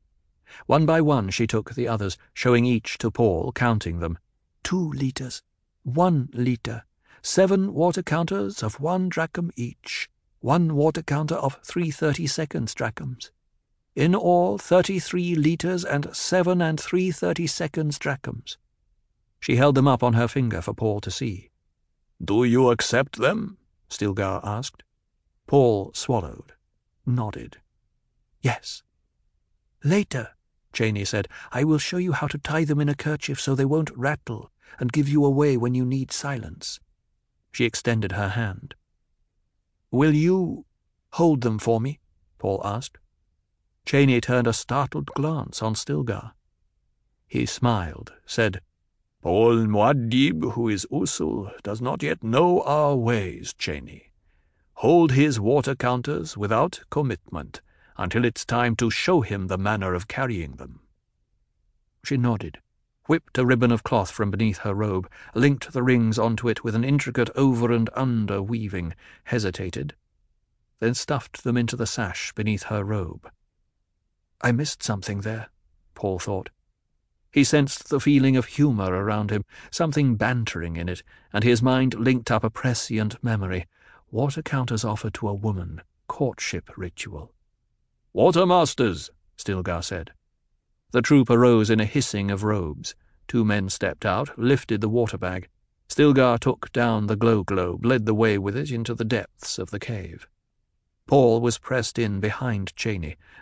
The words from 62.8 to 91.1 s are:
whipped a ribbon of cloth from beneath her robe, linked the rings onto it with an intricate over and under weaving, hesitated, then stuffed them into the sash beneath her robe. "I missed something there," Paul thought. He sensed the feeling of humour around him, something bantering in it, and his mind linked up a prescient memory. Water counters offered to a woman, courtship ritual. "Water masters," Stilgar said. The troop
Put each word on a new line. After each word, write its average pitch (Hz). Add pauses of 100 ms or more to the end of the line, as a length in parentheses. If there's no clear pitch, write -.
whipped -
a 127
ribbon 120
of 113
cloth 104
from 104
beneath 98
her 101
robe, 98 (260)
linked 135
the 127
rings 117
onto 113
it 110
with 110
an 117
intricate 131
over 120
and 113
under 110
weaving, 98 (300)
hesitated, 107 (800)
then 113
stuffed -
them 123
into 120
the 117
sash -
beneath 104
her 104
robe. 92 (1120)
"I 123
missed 143
something 101
there," 110 (460)
Paul 95
thought. 98 (840)
He 139
sensed -
the 139
feeling 135
of 127
humour 110
around 104
him, 104 (260)
something 143
bantering 104
in 85
it, 87 (300)
and 104
his 120
mind 131
linked 120
up 110
a 110
prescient 110
memory. 95 (440)
Water 139
counters 120
offered 107
to 104
a 101
woman, 92 (260)
courtship -
ritual. 90 (800)
"Water 170
masters," 123 (260)
Stilgar 90
said. 85 (800)
The 123
troop 139